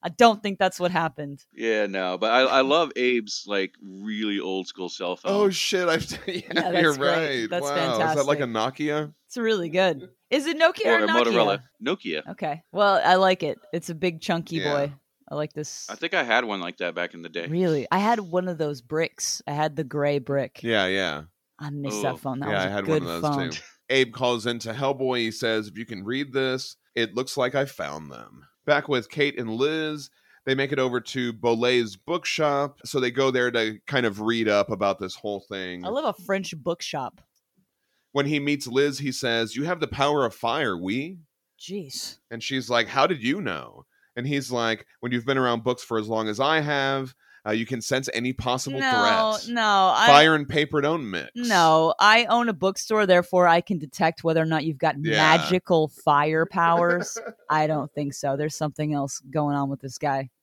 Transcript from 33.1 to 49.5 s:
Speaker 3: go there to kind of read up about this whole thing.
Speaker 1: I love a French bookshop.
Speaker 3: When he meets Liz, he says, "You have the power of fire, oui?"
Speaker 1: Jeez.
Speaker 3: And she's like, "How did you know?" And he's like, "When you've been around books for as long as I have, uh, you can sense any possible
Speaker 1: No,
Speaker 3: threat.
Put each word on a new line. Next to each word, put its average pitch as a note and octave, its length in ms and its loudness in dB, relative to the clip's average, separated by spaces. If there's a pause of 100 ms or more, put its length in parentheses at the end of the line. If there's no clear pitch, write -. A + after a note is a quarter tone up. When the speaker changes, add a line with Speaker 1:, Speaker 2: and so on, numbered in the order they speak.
Speaker 3:
go C3 200 2
there B2 200 2
to A2 360 0
kind B2+ 200 2
of G2+ 160 -2
read A2+ 260 2
up G2+ 220 4
about G2 300 0
this F#2 160 -8
whole G2+ 240 -6
thing. F2+ 440 -8
Speaker 1:
I F3+ 40 -6
love C4+ 160 -4 (140)
a F#3 60 -20
French G3 320 -4
bookshop. D3 640 -8 (920)
Speaker 3:
When C#3 140 0
he D3 140 0
meets C#3+ 260 -2
Liz, C3+ 340 0
he C#3 120 -6
says, A2+ 420 -2
"You C3 100 -4
have F3 160 -4
the D3+ 60 -2
power C#3 380 0
of A2+ 100 -4
fire, A#2 440 -2
oui?" C3 400 -6 (420)
Speaker 1:
Jeez. - 580 -12 (120)
Speaker 3:
And A#2 120 -10
she's B2+ 280 -4
like, A#2+ 180 2
"How C#3 180 2
did D#3+ 160 -2
you C#3+ 180 0
know?" C#2+ 440 -8 (320)
And B2 100 -6
he's C#3+ 240 -2
like, A2+ 360 -2 (140)
"When B2 120 -4
you've A#2+ 140 -2
been C3+ 120 2
around A#2+ 240 2
books B2 220 -2
for A#2 140 -2
as G#2+ 100 -4
long A2 200 -2
as G#2+ 120 -4
I D3+ 200 4
have, C3+ 540 -2 (320)
uh, G#2+ 60 -2
you A2+ 120 0
can B2 160 -6
sense C3 320 -2
any B2 220 -2
possible C3 460 -4
Speaker 1:
No, A3+ 600 2
Speaker 3:
threat. A#3+ 140 -8